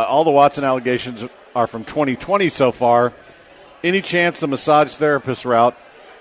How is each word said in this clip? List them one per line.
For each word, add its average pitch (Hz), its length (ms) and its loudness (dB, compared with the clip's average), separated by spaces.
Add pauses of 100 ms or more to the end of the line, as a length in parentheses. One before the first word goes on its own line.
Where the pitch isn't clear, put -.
"All 139 160 2
the 160 80 2
Watson 139 320 4
allegations 123 640 -4 (280)
are 117 140 0
from 113 160 -12
twenty 135 320 -4
twenty 190 320 -2
so 131 240 0
far. 120 400 2 (720)
Any 185 180 0
chance 175 380 -2
the 160 80 -4
massage 147 460 0
therapist 143 500 -2
route 120 320 2 (460)